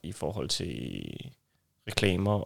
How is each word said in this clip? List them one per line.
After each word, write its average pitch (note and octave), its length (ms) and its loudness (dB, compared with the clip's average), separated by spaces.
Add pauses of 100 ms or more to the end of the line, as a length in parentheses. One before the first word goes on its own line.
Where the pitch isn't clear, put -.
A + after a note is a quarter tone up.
i - 80 -8
forhold - 380 -4
til G1+ 800 -6 (560)
reklamer G2+ 580 4